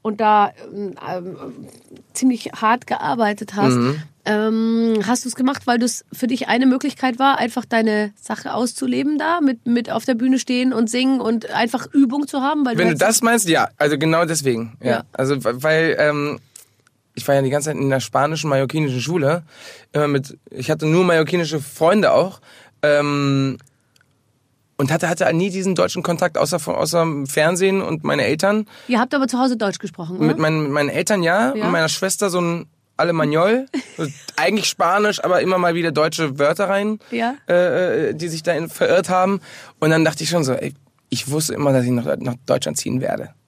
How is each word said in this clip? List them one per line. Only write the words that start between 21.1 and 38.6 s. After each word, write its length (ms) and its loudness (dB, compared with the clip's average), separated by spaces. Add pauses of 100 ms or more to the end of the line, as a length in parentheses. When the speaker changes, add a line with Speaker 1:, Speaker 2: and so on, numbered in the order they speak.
Speaker 2:
Freunde 500 2
auch, 300 2 (420)
ähm, 760 2 (1200)
und 120 0
hatte, 180 0
hatte 240 2
nie 160 0
diesen 240 -2
deutschen 300 0
Kontakt 340 -2
außer 220 0
von, 160 -6
außer 260 0
im 240 -2
Fernsehen 560 2
und 220 -6
meine 220 0
Eltern. 420 0 (200)
Speaker 1:
Ihr 120 2
habt 160 0
aber 120 0
zu 120 -2
Hause 180 0
Deutsch 220 -4
gesprochen, 380 -10
oder? 100 2
Speaker 2:
Mit 100 2
meinen, 260 0
mit 80 -2
meinen 180 0
Eltern, 340 0
ja. 320 2
Speaker 1:
Ja. 80 -4
Speaker 2:
Mit 80 0
meiner 180 2
Schwester 400 -2
so 100 0
ein 280 -2 (300)
Alemanol. 760 2
Speaker 1:
<laughs> 40 -8 (220)
Speaker 2:
So 80 -4 (300)
eigentlich 340 0
Spanisch, 540 0
aber 180 2
immer 160 0
mal 160 2
wieder 180 -2
deutsche 460 -2
Wörter 320 2
rein, 300 0 (100)
Speaker 1:
Ja. 240 -2 (160)
Speaker 2:
äh, 600 2
äh, 40 -2
die 140 -6
sich 160 -8
da 100 0
in, 160 -4